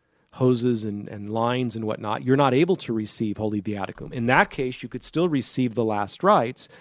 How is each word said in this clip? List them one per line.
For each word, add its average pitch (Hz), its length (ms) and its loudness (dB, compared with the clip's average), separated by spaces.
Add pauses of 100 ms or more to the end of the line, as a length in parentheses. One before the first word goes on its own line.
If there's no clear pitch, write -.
(340)
hoses 123 500 2
and, 104 240 -6
and 101 220 -10
lines 117 460 0
and 110 100 -4
whatnot. 107 380 -4
You're 131 120 4
not 139 180 6
able 170 240 4
to - 160 -6
receive 107 440 -4
Holy 107 240 -2
Viaticum. 101 520 -6
In 123 140 -4
that 156 220 4
case, 127 320 -6
you 123 80 -12
could 123 140 -10
still 170 260 0
receive 127 460 0
the 117 80 2
last 104 400 -2
rites, 151 440 2 (140)